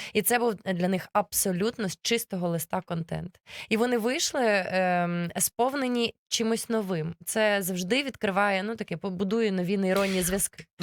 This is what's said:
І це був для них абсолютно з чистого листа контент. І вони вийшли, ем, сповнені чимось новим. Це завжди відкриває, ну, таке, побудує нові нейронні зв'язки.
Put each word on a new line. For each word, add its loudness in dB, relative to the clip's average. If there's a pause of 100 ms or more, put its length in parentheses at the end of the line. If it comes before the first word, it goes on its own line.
(120)
І 2
це 4
був 2
для -2
них 0
абсолютно 0
з -10
чистого -2
листа -2
контент. -8 (280)
І 0
вони 2
вийшли, 0
ем, 2
сповнені 0 (140)
чимось 0
новим. -2 (100)
Це 2
завжди 0
відкриває, 0
ну, -4
таке, -6
побудує 0
нові 0
нейронні 2
зв'язки. -2 (160)